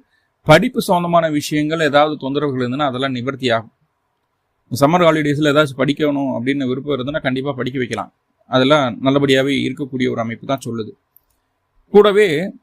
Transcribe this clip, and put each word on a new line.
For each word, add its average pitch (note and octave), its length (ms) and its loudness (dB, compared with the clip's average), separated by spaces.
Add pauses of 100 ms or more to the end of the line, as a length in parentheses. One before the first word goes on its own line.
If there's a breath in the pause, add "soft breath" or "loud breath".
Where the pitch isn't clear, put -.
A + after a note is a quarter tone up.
(480)
படிப்பு G3+ 340 4
சம்பந்தமான F3 480 2
விஷயங்கள் D3+ 540 -2
ஏதாவது D3 340 2
தொந்தரவுகள் C3+ 440 -4
இருந்ததுன்னா C3 260 -2
அதெல்லாம் B2+ 300 -4
நிவர்த்தி B2+ 320 -4
ஆகும். A2+ 240 -2 (960)
சம்மர் D#3 340 4
ஹாலிடேஸ்ல D3+ 460 2
ஏதாச்சும் C3+ 300 2
படிக்கணும் C#3+ 500 -2
அப்படின்னு B2+ 380 -4
விருப்பம் C#3 260 -4
இருந்ததுன்னா C#3 280 -6
கண்டிப்பா C3 300 -4
படிக்க B2+ 260 -6
வைக்கலாம். A2 340 -6 (360)
அதெல்லாம் C3 380 2 (140)
நல்லபடியாவே C3+ 560 2
இருக்கக்கூடிய B2+ 520 -4
ஒரு A#2+ 120 -6
அமைப்பு A2+ 260 -8
தான் C3+ 180 -6
சொல்லுது. A2+ 260 -8 (1040)
கூடவே G3+ 360 6 (340)